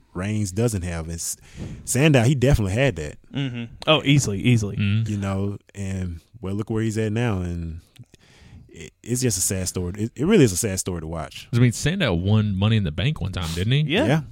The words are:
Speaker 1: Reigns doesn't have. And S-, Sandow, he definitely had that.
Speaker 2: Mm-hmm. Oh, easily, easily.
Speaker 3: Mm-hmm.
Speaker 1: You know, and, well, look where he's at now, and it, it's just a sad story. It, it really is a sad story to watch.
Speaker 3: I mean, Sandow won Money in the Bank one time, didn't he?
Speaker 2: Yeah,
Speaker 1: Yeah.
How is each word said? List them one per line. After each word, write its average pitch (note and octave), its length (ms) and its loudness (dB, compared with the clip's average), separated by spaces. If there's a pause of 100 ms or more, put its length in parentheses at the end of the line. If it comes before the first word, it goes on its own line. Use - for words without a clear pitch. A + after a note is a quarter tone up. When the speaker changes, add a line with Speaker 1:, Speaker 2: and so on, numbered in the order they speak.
(140)
Speaker 1:
Reigns G2+ 380 -2
doesn't G#2+ 320 0
have. E2+ 220 -4
And E2+ 80 -8
S-, - 240 -8 (480)
Sandow, C3+ 380 4
he C3 120 4
definitely A#2+ 380 2
had B2 240 2
that. D2+ 200 -8 (160)
Speaker 2:
Mm-hmm. A#2+ 400 -6 (140)
Oh, D#3 160 4
easily, B2 380 4
easily. A2 360 2
Speaker 3:
Mm-hmm. G#2 340 0
Speaker 1:
You G#2 60 -2
know, G2 400 -2 (160)
and, F#2+ 460 -6 (220)
well, F#2+ 120 -6
look G#2 160 -4
where A2 140 0
he's A2 140 -2
at A2 160 0
now, A2+ 280 0
and E2+ 380 -6 (880)
it, - 220 -18 (100)
it's B2 200 -4
just A#2 160 0
a F#2+ 40 -2
sad F#2+ 280 -2
story. F2+ 280 -6
It, A2 180 -4
it C3 100 -2
really F#3+ 180 8
is A2 80 6
a F2 60 -4
sad F#2+ 220 -2
story F2+ 220 -4
to D#2 60 -8
watch. D#2+ 460 -8
Speaker 3:
I A#2+ 60 4
mean, A#2+ 120 6
Sandow D3 420 0
won G2+ 440 2
Money G#2+ 200 2
in G#2 60 2
the D#2+ 80 -2
Bank F#2+ 300 -2
one F#2+ 100 -4
time, F2 220 -4
didn't F#2 200 -2
he? D3 80 2
Speaker 2:
Yeah, D#3+ 240 0
Speaker 1:
Yeah. D#3 160 2 (100)